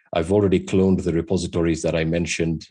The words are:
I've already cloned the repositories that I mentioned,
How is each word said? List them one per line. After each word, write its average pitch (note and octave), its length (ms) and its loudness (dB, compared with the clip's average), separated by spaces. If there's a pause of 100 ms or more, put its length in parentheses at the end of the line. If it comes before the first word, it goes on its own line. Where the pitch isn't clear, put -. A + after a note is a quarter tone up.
(140)
I've E2+ 180 -2
already G2 280 4
cloned F#2+ 420 2
the F2 100 -2
repositories E2 720 -2
that - 140 0
I E2 80 0
mentioned, E2 680 -2